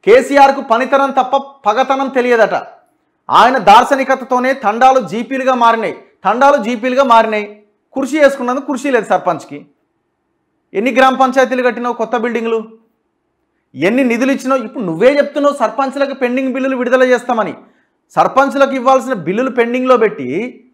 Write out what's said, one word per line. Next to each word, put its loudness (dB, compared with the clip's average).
కేసీఆర్కు 4
పనితనం 0
తప్ప -2
పగతనం -2
తెలియదట. 0
ఆయన 4
దార్శనికతతోనే 2
తండాలు 2
జీపీలుగా -4
మారినాయి, 0
తండాలు 4
జీపీలుగా -2
మారినాయి. 2
కుర్చీ -4
వేసుకున్నందుకు 0
కుర్చీ -6
లేదు 0
సర్పంచ్కి. -4
ఎన్ని -2
గ్రామ 4
పంచాయతీలు 0
కట్టినావు -4
కొత్త -4
బిల్డింగ్లు? -6
ఎన్ని 0
నిధులు 0
ఇచ్చినావు? -2
ఇప్పుడు -10
నువ్వే 2
చెప్తున్నావు 0
సర్పంచ్లకు -4
పెండింగ్ -4
బిల్లులు -4
విడుదల 0
చేస్తామని. -2
సర్పంచ్లకు 0
ఇవ్వాల్సిన 0
బిల్లులు -4
పెండింగ్లో 0
పెట్టి -4